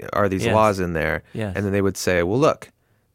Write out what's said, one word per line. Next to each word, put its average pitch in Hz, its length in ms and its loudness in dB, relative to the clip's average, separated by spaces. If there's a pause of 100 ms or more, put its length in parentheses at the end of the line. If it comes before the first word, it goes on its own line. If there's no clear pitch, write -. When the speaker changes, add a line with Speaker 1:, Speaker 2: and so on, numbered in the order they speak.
(140)
Speaker 1:
are 101 160 2
these 95 160 -2
Speaker 2:
Yes. 110 100 0
Speaker 1:
laws 107 240 4
in 87 140 -2
there? 78 300 -2 (100)
Speaker 2:
Yes. 104 220 -6
Speaker 1:
And 101 100 -2
then 98 80 -2
they 101 80 2
would 95 160 0
say, 90 260 0
"Well, 104 160 0
look, - 300 0 (460)